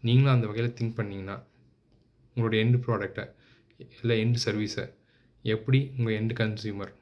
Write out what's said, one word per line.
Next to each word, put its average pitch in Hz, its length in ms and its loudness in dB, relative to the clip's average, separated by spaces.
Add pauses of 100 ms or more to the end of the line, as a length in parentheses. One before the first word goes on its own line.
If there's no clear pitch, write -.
நீங்களும் 127 400 6
அந்த 110 60 -2
வகையில 110 180 -4
திங்க் 117 300 -4
பண்ணீங்கன்னா, 98 480 -8 (840)
உங்களுடைய 110 380 0
எண்ட் 123 160 4
ப்ராடக்ட்டை, 101 520 -4 (680)
இல்ல 117 120 2
எண்ட் 113 220 2 (100)
சர்வீஸை 107 480 -4 (500)
எப்படி 131 540 0
உங்க 117 140 0
எண்ட் 113 360 0
கன்சியூமர் 104 540 -8